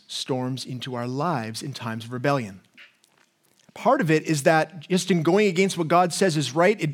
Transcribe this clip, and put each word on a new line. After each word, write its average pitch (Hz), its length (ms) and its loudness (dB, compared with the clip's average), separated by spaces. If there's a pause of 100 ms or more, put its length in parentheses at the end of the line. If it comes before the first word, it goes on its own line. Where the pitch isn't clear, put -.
storms 127 560 -6
into 127 300 -10
our 120 140 -6
lives 127 560 -4
in 139 100 -8
times 113 320 -8
of 120 60 -14
rebellion. 123 500 -2 (1120)
Part 262 280 2
of 160 100 2
it 156 120 4
is 151 200 -2
that 160 460 2
just - 220 0
in 170 120 2
going 196 240 4
against 185 300 0
what 170 100 -2
God 170 240 4
says 185 240 2
is 131 180 -2
right, 185 260 4
it, 151 140 -2